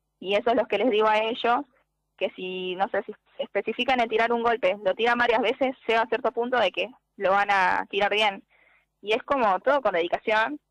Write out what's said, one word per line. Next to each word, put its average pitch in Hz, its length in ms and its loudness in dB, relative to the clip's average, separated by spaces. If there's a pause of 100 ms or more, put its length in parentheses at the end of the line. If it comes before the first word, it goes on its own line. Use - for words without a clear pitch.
(200)
y 196 160 -2
eso 202 140 0
es 240 80 2
lo - 80 2
que 202 140 -2
les 240 100 2
digo 214 180 2
a 214 120 4
ellos, 233 400 0 (580)
que 190 140 -4
si, 185 440 -8
no 196 140 -2
sé, 196 140 -4
si 214 100 -14 (240)
se - 60 -8
especifican 240 580 -2
en 233 80 -2
tirar 226 240 0
un 233 100 0
golpe, 214 400 0
lo 190 100 0
tiran 233 240 0
varias 233 220 2
veces, 262 340 0 (140)
llega 226 140 2
a 240 60 -2
cierto 220 260 -4
punto 247 260 -2
de 190 140 2
que - 160 -6 (260)
lo 190 160 0
van 202 180 2
a 185 400 2
tirar 202 220 0
bien. 208 320 0 (580)
Y 202 120 -2
es 247 100 0
como 226 380 2
todo 269 200 2
con 208 120 0
dedicación 220 680 -2 (120)